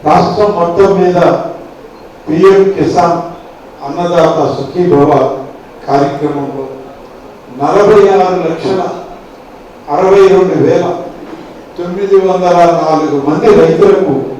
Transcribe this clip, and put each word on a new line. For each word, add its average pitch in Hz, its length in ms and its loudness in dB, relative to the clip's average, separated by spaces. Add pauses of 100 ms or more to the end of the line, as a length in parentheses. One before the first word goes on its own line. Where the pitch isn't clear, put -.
రాష్ట్రం 180 520 0
మొత్తం 185 300 2 (100)
మీద 180 180 2 (1080)
పిఎం 190 340 4 (140)
కిసాన్ - 440 0 (680)
అన్నదాత 170 500 0 (180)
సుఖీభవ 147 540 0 (760)
కార్యక్రమంలో 143 760 -4 (960)
నలభై 208 400 4 (140)
ఆరు 180 320 0
లక్షల 175 340 -4 (1160)
అరవై 190 360 4
రెండు 180 320 2
వేల 170 220 0 (920)
తొమ్మిది 190 380 -2 (100)
వందల 175 320 0 (200)
నాలుగు 151 380 -2 (100)
మంది 160 220 0 (100)
రైతులకు 185 540 2 (280)